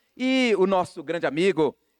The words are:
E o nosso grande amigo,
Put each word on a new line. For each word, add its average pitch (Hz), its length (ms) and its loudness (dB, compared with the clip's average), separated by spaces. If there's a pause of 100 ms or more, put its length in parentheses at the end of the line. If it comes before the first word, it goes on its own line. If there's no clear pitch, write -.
(180)
E 254 400 0
o 185 80 2
nosso 180 380 -2
grande 165 240 -4
amigo, 151 500 0 (220)